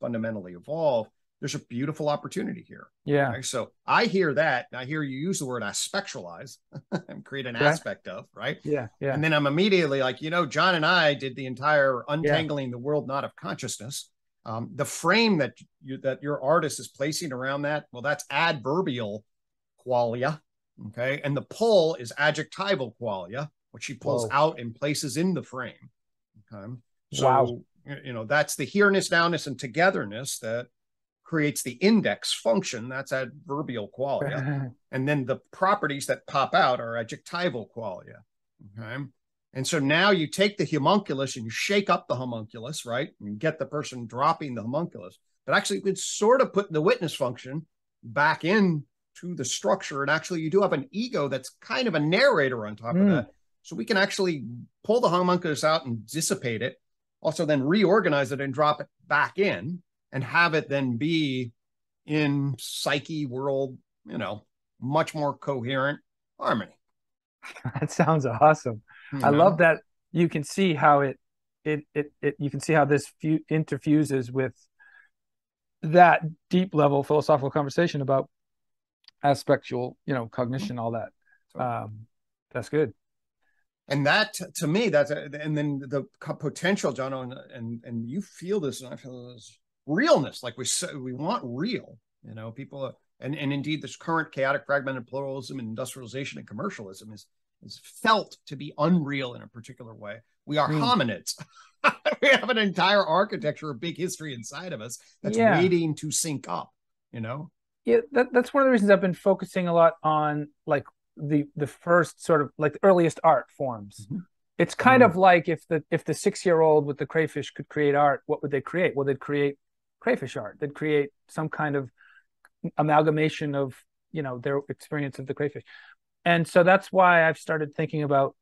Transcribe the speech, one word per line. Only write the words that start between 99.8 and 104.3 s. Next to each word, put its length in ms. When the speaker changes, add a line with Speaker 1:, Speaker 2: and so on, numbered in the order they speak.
Speaker 1:
way. 220
We 140
are 100
Speaker 2:
Hmm. 140
Speaker 1:
hominids. 580
<laughs> 100
We 60
have 220
an 80
entire 460
architecture 640
of 80
big 180
history 380